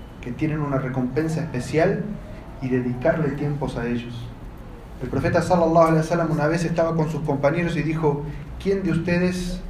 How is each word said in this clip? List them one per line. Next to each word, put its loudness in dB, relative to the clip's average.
que -8
tienen -2
una 0
recompensa -2
especial 0
y -4
dedicarle 2
tiempos -2
a -4
ellos. -4
El -6
profeta 2
sallallahu 6
alaihi 6
wasallam 2
una 2
vez 2
estaba 2
con 2
sus -4
compañeros 2
y 0
dijo: 0
"¿Quién 0
de 2
ustedes 0